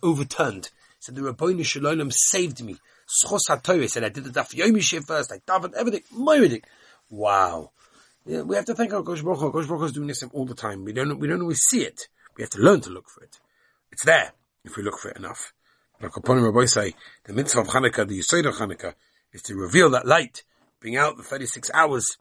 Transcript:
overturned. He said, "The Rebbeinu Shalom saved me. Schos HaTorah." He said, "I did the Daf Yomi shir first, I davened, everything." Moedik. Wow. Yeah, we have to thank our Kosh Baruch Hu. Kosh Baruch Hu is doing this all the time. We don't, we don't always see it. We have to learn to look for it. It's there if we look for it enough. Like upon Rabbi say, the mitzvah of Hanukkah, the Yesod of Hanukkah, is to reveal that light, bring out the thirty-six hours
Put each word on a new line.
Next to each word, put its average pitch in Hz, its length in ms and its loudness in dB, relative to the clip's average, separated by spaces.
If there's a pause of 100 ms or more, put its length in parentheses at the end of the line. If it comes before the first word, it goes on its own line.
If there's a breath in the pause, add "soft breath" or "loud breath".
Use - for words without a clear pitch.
overturned. 139 640 -2
He - 60 -14 (280 soft breath)
said, 123 160 -16
"The 139 60 -10
Rebbeinu 160 420 -2
Shalom 147 480 -2
saved 180 500 0
me. 104 140 -12 (320 soft breath)
Schos - 420 0
HaTorah." 165 340 2
He 113 40 0
said, 113 160 -4
"I 107 60 0
did 131 160 -10
the 131 120 -8
Daf 135 160 -4
Yomi 202 280 4
shir - 180 0
first, 147 320 -4
I - 80 -14 (100)
davened, 180 260 -2
everything." 226 280 -2 (100)
Moedik. 233 520 4 (440 soft breath)
Wow. 95 640 2 (520 soft breath)
Yeah, 156 200 -6
we 180 120 -2
have 202 100 0
to 233 100 -4
thank 220 180 -2
our 202 80 -2
Kosh 165 220 -6
Baruch 165 160 0
Hu. 143 120 0
Kosh 160 140 -2
Baruch 156 140 -4
Hu 160 80 -2
is 135 60 -6
doing 147 120 -6
this 143 160 -8 (100)
all 139 140 -4
the 123 80 -8
time. 98 320 -8
We 107 80 -8
don't, 139 240 -2
we 143 100 -4
don't 175 140 -2
always 170 200 -2
see 247 220 4
it. - 240 -10 (300 soft breath)
We 113 60 -8
have - 80 -10
to 101 80 -8
learn 160 220 8
to 95 100 -12
look 92 180 -16
for - 140 -20
it. - 160 -20 (520)
It's - 140 -8
there 143 280 4 (300)
if - 140 -18
we 104 60 -6
look 101 160 -6
for 107 100 -14
it 101 80 -14
enough. - 360 -12 (460)
Like - 160 -12
upon 127 240 4
Rabbi 117 260 6
say, 101 280 0 (300 loud breath)
the 104 100 -16
mitzvah 127 280 0
of - 80 -2
Hanukkah, 120 380 2
the 98 120 -6
Yesod 165 260 0
of 127 120 -2
Hanukkah, 95 360 -8 (400)
is - 80 -20
to - 140 -10
reveal 98 340 4
that 123 160 2
light, 143 380 0 (360)
bring 113 160 -8
out 147 220 0
the 120 60 -18
thirty-six - 500 -8
hours 147 480 0